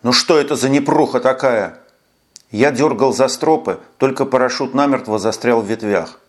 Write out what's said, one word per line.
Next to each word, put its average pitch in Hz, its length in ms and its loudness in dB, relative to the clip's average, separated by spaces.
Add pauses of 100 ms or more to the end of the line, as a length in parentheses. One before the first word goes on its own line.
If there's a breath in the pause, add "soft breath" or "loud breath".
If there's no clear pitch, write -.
Ну 123 100 0
что 156 240 2
это 143 180 0
за 131 140 0
непруха 143 500 2
такая?" 123 600 0 (720)
Я 113 180 2
дергал 135 420 0
за 131 160 2
стропы, 151 520 -2 (180 loud breath)
только 135 280 0
парашют 127 500 -2
намертво 135 420 0
застрял 110 440 0
в 101 40 -6
ветвях. 101 640 -4